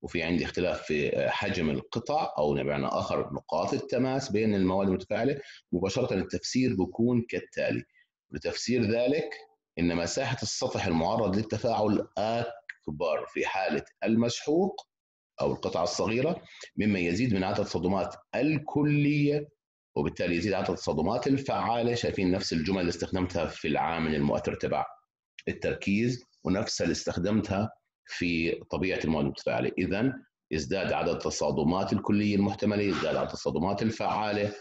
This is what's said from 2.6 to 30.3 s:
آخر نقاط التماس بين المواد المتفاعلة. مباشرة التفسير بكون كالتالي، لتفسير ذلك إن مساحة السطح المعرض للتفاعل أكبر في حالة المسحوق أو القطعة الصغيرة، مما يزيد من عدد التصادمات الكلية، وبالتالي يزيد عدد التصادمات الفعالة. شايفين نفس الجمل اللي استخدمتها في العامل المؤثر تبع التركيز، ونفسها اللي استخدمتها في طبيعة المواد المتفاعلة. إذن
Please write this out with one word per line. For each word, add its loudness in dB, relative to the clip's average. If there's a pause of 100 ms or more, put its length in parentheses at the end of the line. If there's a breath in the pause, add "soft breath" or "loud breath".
آخر -2
نقاط -2
التماس -2
بين 4
المواد 4
المتفاعلة. 0 (300 loud breath)
مباشرة 0
التفسير 0
بكون 2
كالتالي، -2 (480 soft breath)
لتفسير -2
ذلك 2 (500)
إن 2
مساحة -2
السطح -2
المعرض 2
للتفاعل 0 (100)
أكبر -4
في -4
حالة -2 (200)
المسحوق 0 (540)
أو 0
القطعة -2
الصغيرة، 0 (360 loud breath)
مما 4
يزيد 2
من 2
عدد -2
التصادمات 0 (200)
الكلية، 2 (460)
وبالتالي 0
يزيد 2
عدد 0
التصادمات 0
الفعالة. 0
شايفين 0
نفس 0
الجمل 0
اللي 0
استخدمتها -2
في -6
العامل 0
المؤثر 0
تبع -2 (600)
التركيز، 0 (180)
ونفسها 0
اللي 2
استخدمتها 0 (360)
في 0 (160)
طبيعة -2
المواد 2
المتفاعلة. -2
إذن 0 (380)